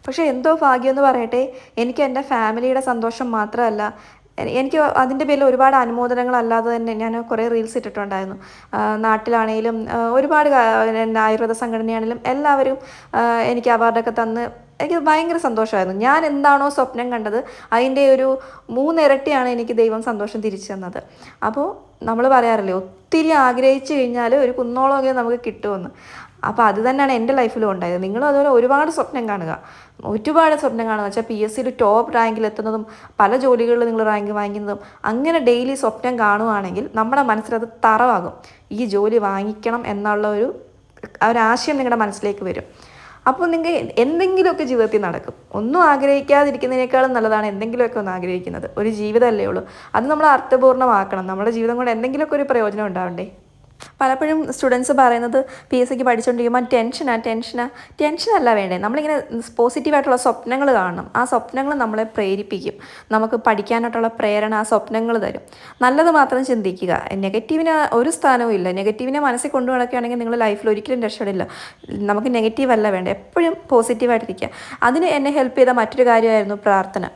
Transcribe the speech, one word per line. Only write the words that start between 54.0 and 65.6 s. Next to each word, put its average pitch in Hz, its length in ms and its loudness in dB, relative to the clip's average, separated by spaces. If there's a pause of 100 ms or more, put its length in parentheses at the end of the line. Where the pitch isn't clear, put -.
പലപ്പോഴും 285 520 0
സ്റ്റുഡൻസ് 254 380 0
പറയുന്നത്, 247 540 4 (240)
"പി 254 80 0
എസ് 247 120 2
സിക്ക് 262 140 -2
പഠിച്ചുകൊണ്ടിരിക്കുമ്പോൾ 240 680 0
ടെൻഷനാ, 240 420 0
ടെൻഷനാ." 240 540 -6 (320)
ടെൻഷനല്ല 302 520 2
വേണ്ടേ, 185 240 0
നമ്മളിങ്ങനെ 285 400 -2 (400)
പോസിറ്റീവായിട്ടുള്ള 269 640 2
സ്വപ്നങ്ങൾ 262 500 0
കാണണം. 180 420 -2
ആ 247 100 2
സ്വപ്നങ്ങൾ 262 480 -2 (100)
നമ്മളെ 220 200 -2
പ്രേരിപ്പിക്കും. 202 680 -4 (380)
നമുക്ക് 220 360 0
പഠിക്കാനായിട്ടുള്ള 226 600 -2 (120)
പ്രേരണ 214 360 -2
ആ 214 80 -2
സ്വപ്നങ്ങൾ 226 540 -2
തരും. - 240 -6 (400)